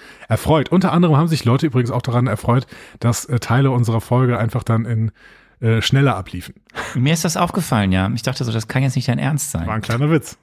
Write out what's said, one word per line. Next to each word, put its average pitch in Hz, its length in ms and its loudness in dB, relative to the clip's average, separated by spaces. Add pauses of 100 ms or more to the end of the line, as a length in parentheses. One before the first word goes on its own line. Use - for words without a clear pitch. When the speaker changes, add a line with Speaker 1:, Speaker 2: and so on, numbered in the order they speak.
(280)
Speaker 1:
erfreut. 143 420 0
Unter 185 220 2
anderem 165 260 4
haben 160 120 2
sich 160 160 0
Leute 135 220 2
übrigens 120 240 0
auch 120 100 -2
daran 120 260 0
erfreut, 123 400 0 (320)
dass, 120 260 -2
äh, 127 140 -2
Teile 139 320 0
unserer 113 300 0
Folge 123 360 0
einfach 113 260 -2
dann 117 220 0
in, 113 260 -2 (500)
äh, 113 220 2
schneller 139 320 2
abliefen. 90 400 -10 (400)
Speaker 2:
Mir 135 180 2
ist 170 100 -2
das 175 140 -2
aufgefallen, 127 540 0
ja. 95 240 2
Ich - 80 -6
dachte 131 200 -4
so, 117 80 -4
das 110 160 -2
kann 131 140 0
jetzt 135 140 0
nicht 127 120 -4
dein 120 120 0
Ernst 135 320 -2
sein. 85 160 -4
Speaker 1:
War 107 80 -2
ein 110 60 -4
kleiner 123 280 0
Witz, - 320 -2